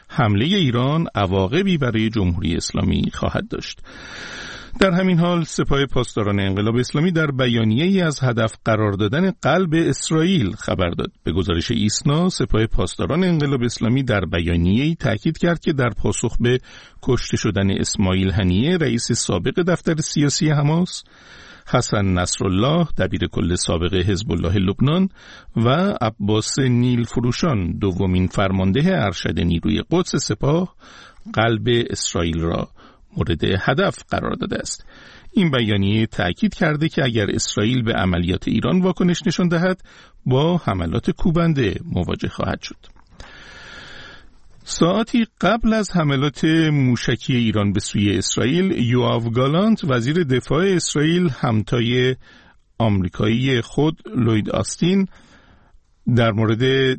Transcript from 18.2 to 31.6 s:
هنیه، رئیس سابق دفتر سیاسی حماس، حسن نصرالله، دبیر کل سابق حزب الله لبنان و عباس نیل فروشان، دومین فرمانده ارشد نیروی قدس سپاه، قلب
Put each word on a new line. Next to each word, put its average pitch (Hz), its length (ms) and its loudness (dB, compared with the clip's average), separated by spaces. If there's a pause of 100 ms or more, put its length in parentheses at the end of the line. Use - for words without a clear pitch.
هنیه، 95 460 2
رئیس 123 340 0
سابق 117 560 -2
دفتر 170 280 0
سیاسی 151 540 0
حماس، 151 540 0 (680)
حسن 117 340 0
نصرالله، 95 840 0 (100)
دبیر 90 340 -2
کل 87 240 0
سابق 87 380 -2
حزب 92 380 0
الله 90 260 0
لبنان 135 520 2 (480)
و 143 440 2
عباس 107 580 -2
نیل 123 440 2
فروشان، 117 680 -2
دومین 92 560 0
فرمانده 95 580 0
ارشد 107 540 -2
نیروی 87 520 0
قدس 180 240 0
سپاه، 151 600 -2 (580)
قلب 117 560 0